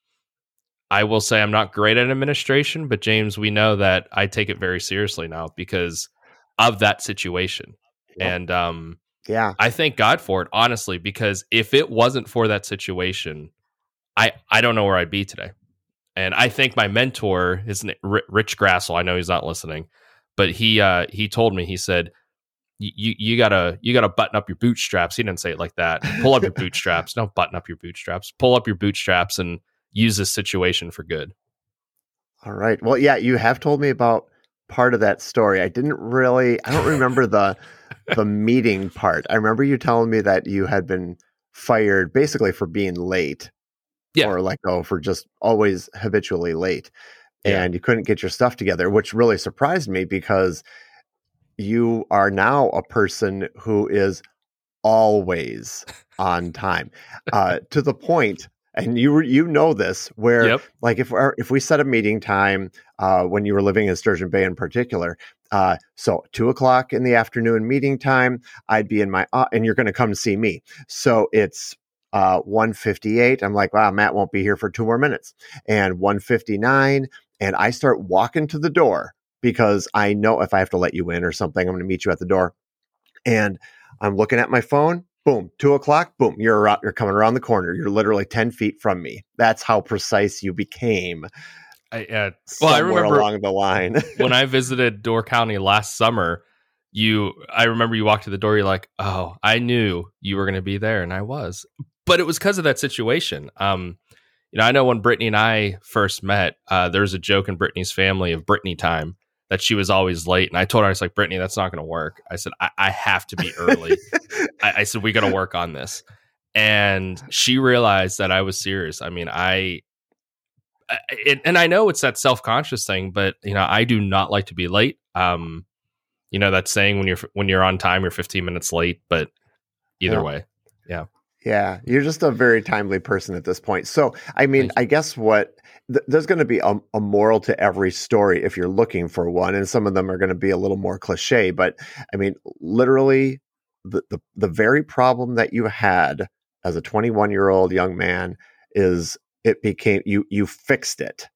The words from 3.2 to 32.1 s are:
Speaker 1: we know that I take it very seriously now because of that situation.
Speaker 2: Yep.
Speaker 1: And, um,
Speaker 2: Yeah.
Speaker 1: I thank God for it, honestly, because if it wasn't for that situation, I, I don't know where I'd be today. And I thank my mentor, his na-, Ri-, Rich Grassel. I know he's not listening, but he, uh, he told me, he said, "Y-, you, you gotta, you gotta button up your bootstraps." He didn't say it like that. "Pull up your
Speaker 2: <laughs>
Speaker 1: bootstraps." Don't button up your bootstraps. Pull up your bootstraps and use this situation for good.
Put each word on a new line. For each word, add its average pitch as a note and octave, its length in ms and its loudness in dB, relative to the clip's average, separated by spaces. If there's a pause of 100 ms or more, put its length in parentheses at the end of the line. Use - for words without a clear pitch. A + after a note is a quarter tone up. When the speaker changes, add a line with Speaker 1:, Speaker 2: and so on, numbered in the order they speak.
Speaker 1:
we G#2+ 120 -2
know G#2+ 260 2
that F#2+ 360 2
I G2 140 0
take G2+ 220 -4
it G2+ 100 -8
very F2+ 220 -4
seriously F#2+ 480 -6
now D#2+ 280 -10
because F2 520 -6 (500)
of A2 220 4
that G#2 220 2
situation. F#2 720 -6 (420)
Speaker 2:
Yep. F#2 120 -4
Speaker 1:
And, F2+ 220 -6
um, E2+ 480 -4 (300)
Speaker 2:
Yeah. G#2+ 300 -2
Speaker 1:
I A2 120 2
thank D3+ 260 -4
God A#2 240 2
for F#2+ 220 -4
it, - 100 -10
honestly, A2 460 -2
because G2 540 -4
if A2+ 220 0
it D3 160 2
wasn't A#2+ 380 0
for A2+ 200 0
that G#2 180 -2
situation, F2+ 840 -8 (680)
I, A2 160 2 (180)
I A2 100 4
don't A#2 140 4
know G#2+ 100 0
where F#2+ 120 2
I'd E2+ 160 0
be G2+ 120 -2
today. F#2+ 280 -14 (640)
And F#2 180 -4
I B2 140 4
thank C3 260 0
my G#2+ 140 2
mentor, G2 760 -2
his G#2+ 200 -8
na-, G2+ 80 -8 (100)
Ri-, G2+ 260 0
Rich G#2 280 -2
Grassel. F2+ 400 0
I F2 60 0
know F2+ 140 -2
he's F2 120 -4
not F2 180 -2
listening, D#2+ 400 -10 (500)
but F#2+ 140 2
he, G#2+ 300 2
uh, F2+ 320 2
he G2+ 160 -4
told A2+ 260 0
me, F2+ 100 -6
he F2+ 120 -8
said, F2 340 -2 (680)
"Y-, G#2 160 -10
you, G#2+ 200 -4
you A2 200 -2
gotta, F#2+ 440 2
you A#2+ 140 0
gotta A2+ 140 4
button G#2+ 260 -2
up G#2 140 -4
your F2+ 80 -8
bootstraps." G2+ 600 -2
He A#2+ 60 -2
didn't G2 160 -6
say F2 140 -6
it D2+ 80 -8
like E2+ 160 -8
that. E2 260 -2 (180)
"Pull C3 140 4
up C3 80 4
your D3 100 0
Speaker 2:
<laughs> - 40 -14
Speaker 1:
bootstraps." F2 560 -4
Don't A2+ 240 -4
button F2+ 180 0
up F2 140 -10
your E2+ 80 -14
bootstraps. F2 560 -12
Pull B2 240 4
up A#2+ 100 0
your G#2+ 80 0
bootstraps F#2+ 640 0
and F2 220 -6 (320)
use A2 240 2
this G2 160 -2
situation F2+ 580 -2
for D#2+ 140 -16
good. D#2+ 280 -8 (1120)